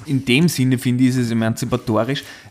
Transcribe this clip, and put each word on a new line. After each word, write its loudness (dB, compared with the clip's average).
in -2
dem 4
Sinne 0
finde 0
ich, 4
ist -2
es 0
emanzipatorisch, -2